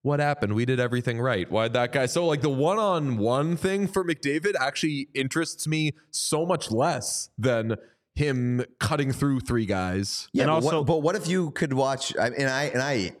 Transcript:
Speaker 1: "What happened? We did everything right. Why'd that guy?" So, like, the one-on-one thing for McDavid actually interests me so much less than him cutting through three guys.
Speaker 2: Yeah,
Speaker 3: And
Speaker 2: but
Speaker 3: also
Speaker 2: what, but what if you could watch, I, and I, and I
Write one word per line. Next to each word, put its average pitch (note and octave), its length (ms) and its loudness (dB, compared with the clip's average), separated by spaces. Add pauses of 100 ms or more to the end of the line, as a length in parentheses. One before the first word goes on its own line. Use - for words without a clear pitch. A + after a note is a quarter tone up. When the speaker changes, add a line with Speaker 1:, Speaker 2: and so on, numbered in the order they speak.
Speaker 1:
"What C#3+ 180 0
happened? C#3+ 340 0
We A#2 120 2
did B2+ 160 2
everything A#2+ 400 -2
right. A2+ 280 0
Why'd A2+ 240 0
that B2 200 0
guy?" C3 140 2
So, E3+ 200 0
like, D3 140 0
the D3 80 2
one-on-one D3 1040 0
thing F#3+ 320 0
for F#3+ 160 -2
McDavid D#3+ 560 -2
actually C#3 540 0
interests C3+ 540 -2
me D#3 260 0 (180)
so - 340 -2
much F3 260 -2
less B2+ 680 0
than A2+ 380 2 (400)
him B2 480 0 (160)
cutting C#3+ 320 0
through C3+ 300 0
three A2+ 240 0
guys. F#2+ 680 -2
Speaker 2:
Yeah, C4+ 100 2
Speaker 3:
And D3+ 60 4
Speaker 2:
but D#3 60 4
Speaker 3:
also D#3 240 2
Speaker 2:
what, C#3+ 80 0
but E3 140 4
what E3+ 140 2
if F#3+ 120 -4
you F3 240 0
could D3 220 -2
watch, C3 440 0
I, A2+ 100 2
and C3+ 220 -2
I, C3 160 -2
and B2+ 160 -2
I C3+ 400 0